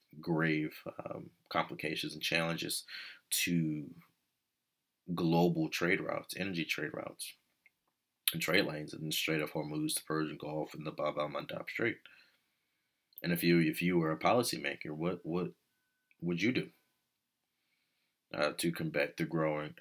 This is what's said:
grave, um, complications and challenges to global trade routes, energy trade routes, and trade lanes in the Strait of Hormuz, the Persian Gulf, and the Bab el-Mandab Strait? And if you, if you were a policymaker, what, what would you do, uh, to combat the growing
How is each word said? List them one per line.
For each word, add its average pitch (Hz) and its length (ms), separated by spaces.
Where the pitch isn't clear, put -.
grave, 78 520
um, - 240
complications 78 640
and 78 80
challenges 82 640
to 78 560
global 85 560
trade 90 320
routes, - 360
energy 90 280
trade - 280
routes, - 400
and 82 80
trade 90 240
lanes 76 280
in 76 120
the 78 60
Strait 78 300
of 76 100
Hormuz, 76 440
the - 120
Persian 78 320
Gulf, 76 340
and 76 120
the 76 60
Bab 73 260
el-Mandab 73 520
Strait? - 280
And 87 120
if 85 100
you, 85 160
if 78 220
you 87 160
were 80 140
a 80 80
policymaker, 76 720
what, 87 320
what 85 280
would 85 200
you 113 100
do, - 160
uh, 73 240
to 85 140
combat 76 460
the 85 80
growing 76 560